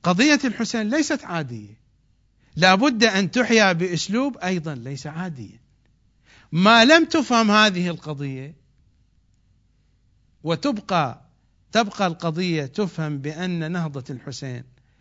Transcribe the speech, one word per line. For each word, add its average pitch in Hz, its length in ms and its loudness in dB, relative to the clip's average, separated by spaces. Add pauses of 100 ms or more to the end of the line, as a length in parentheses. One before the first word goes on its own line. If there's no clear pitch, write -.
قضية 269 420 4
الحسين 220 440 -4
ليست 294 360 -2
عادية، 120 560 -8 (760)
لا 185 180 6
بد 233 300 2
أن 190 260 2
تحيا 220 420 4
بأسلوب 185 640 -2
أيضا 170 380 -6
ليس 127 320 -12
عاديا. 147 540 -12 (920)
ما 214 320 6
لم 320 200 6
تفهم 233 460 2
هذه 202 380 2
القضية 143 680 -10 (1900)
وتبقى، 165 800 -2 (500)
تبقى 208 340 0
القضية 165 600 -2
تفهم 151 520 -6
بأن 160 540 -6
نهضة 151 380 -6
الحسين 127 540 -12 (360)